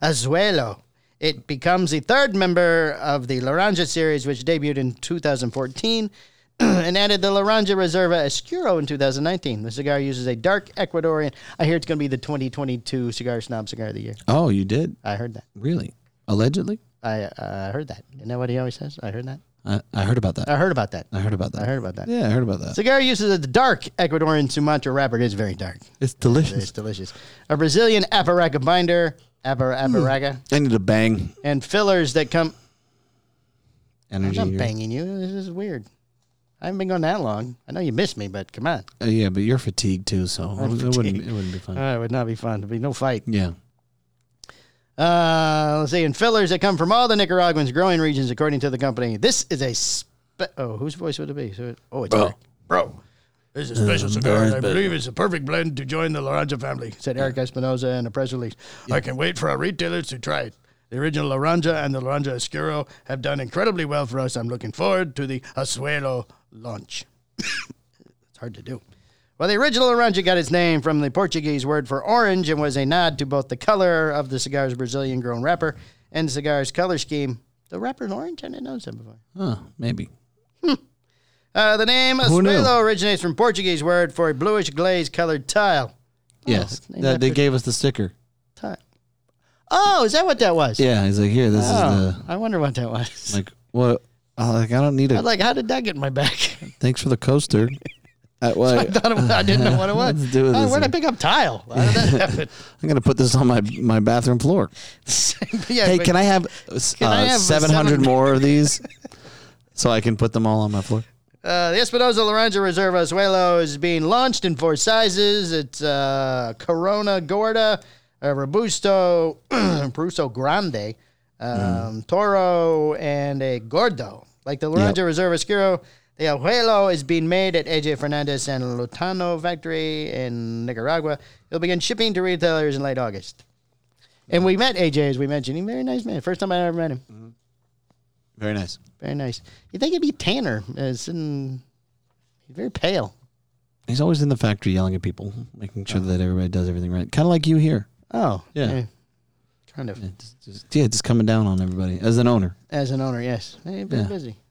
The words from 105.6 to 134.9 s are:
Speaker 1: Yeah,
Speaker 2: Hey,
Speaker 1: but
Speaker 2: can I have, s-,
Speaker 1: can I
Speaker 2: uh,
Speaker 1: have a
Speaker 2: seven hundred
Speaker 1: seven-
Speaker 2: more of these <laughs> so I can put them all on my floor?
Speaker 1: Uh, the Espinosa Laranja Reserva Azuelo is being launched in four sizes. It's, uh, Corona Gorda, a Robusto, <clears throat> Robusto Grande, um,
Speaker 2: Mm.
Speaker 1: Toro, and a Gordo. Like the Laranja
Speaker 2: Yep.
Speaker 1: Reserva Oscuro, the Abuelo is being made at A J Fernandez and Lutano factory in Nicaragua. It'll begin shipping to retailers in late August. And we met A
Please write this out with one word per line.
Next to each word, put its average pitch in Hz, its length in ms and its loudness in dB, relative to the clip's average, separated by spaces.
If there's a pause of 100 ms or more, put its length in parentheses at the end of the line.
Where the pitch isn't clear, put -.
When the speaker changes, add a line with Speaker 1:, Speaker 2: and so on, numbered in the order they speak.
Speaker 1:
Yeah, 233 160 2
Speaker 2:
Hey, 180 120 6
Speaker 1:
but 170 80 2
Speaker 2:
can 180 120 4
I 190 60 6
have, 190 220 4 (240)
s-, - 260 -2
Speaker 1:
can - 120 2
I - 160 4
Speaker 2:
uh, - 40 4
Speaker 1:
have 254 100 4
a 190 60 2
Speaker 2:
seven 156 280 4
hundred 151 300 4
Speaker 1:
seven- 135 40 4
Speaker 2:
more 131 280 4
of 131 80 4
these 147 400 4 (480)
<laughs> - 440 -20
so - 180 0
I 110 100 4
can 110 160 2
put 110 160 2
them 113 120 2
all 110 160 4
on 104 100 0
my 101 100 0
floor? 110 240 -2 (360)
Speaker 1:
Uh, 175 300 0
the 190 80 2
Espinosa 240 420 2
Laranja 214 380 2
Reserva 185 440 2
Azuelo 180 580 4
is 147 160 -2
being 165 260 0
launched 233 400 2
in 175 140 0
four 160 180 2
sizes. 208 800 2
It's, 147 280 -6
uh, 135 760 -2
Corona 196 640 0
Gorda, 214 580 0 (420)
a 143 120 0
Robusto, 175 1120 2
<clears throat> - 80 -20
Robusto 165 760 0
Grande, 127 680 -2 (440)
um, 110 640 -2
Speaker 2:
Mm. - 60 -18
Speaker 1:
Toro, 175 880 2
and 143 460 -2
a 131 180 -2
Gordo. 117 640 -2 (200)
Like 139 140 -6
the 156 100 -2
Laranja 196 280 2
Speaker 2:
Yep. 185 100 0
Speaker 1:
Reserva 170 260 2
Oscuro, 190 480 0 (340)
the 156 100 -2
Abuelo 196 680 2
is 147 100 -4
being 160 240 0
made 185 280 2
at 160 120 -2
A 156 140 0
J 147 140 -2
Fernandez 143 520 -2
and 131 160 -2
Lutano 170 800 -4
factory 160 720 -4
in 117 520 -6
Nicaragua. 143 520 -4 (320)
It'll 160 100 -6
begin 175 220 0
shipping 220 320 -2
to 185 80 -2
retailers 160 540 0
in 139 80 -4
late 135 160 -2
August. 107 440 -8 (840)
And 175 160 2
we 190 100 4
met 226 220 2
A 175 140 2